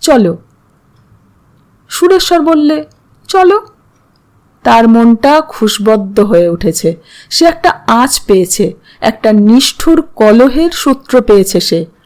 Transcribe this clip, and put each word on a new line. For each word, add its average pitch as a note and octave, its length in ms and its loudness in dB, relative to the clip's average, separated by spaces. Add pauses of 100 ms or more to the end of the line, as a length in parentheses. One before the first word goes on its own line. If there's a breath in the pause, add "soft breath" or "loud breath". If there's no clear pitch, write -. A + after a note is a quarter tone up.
চলো।" G#3 360 0 (1500)
সুরেশ্বর F4+ 520 0
বললে, D4+ 440 0 (440)
"চলো।" F#4+ 380 0 (960)
তার A3+ 260 2
মনটা A#3 520 2
খুশবদ্ধ G#3+ 800 -2
হয়ে F3 280 0
উঠেছে, E3+ 480 -4 (340 soft breath)
সে - 140 -2
একটা E4+ 420 -2
আঁচ A#3+ 400 -2
পেয়েছে, F#3 460 -2 (280 soft breath)
একটা A3 320 -2
নিষ্ঠুর A#3+ 680 2
কলহের C4 680 2
সূত্র C4 500 -2
পেয়েছে G3 400 0
সে। E3 260 -4 (200)